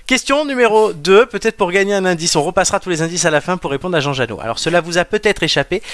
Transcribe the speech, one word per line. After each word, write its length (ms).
Question 400
numéro 480
deux, 320
peut-être 320
pour 140
gagner 240
un 100
indice. 300
On 80
repassera 360
tous 100
les 120
indices 240
à 60
la 100
fin 160
pour 140
répondre 260
à 40
Jean 120
Janot. 280
Alors, 180
cela 220
vous 180
a 60
peut-être 360
échappé, 400